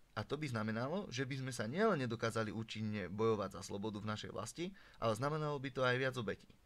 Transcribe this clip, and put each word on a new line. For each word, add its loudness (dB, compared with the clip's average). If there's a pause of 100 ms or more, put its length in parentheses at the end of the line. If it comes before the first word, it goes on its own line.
(120)
a -4
to -2
by -2
znamenalo, 0
že -2
by -4
sme -4
sa -2
nielen 4
nedokázali 0
účinne -2
bojovať 2
za -8
slobodu -4
v -2
našej -6
vlasti, -4 (240)
ale 4
znamenalo 0
by -4
to 4
aj 6
viac 2
obetí. -4 (140)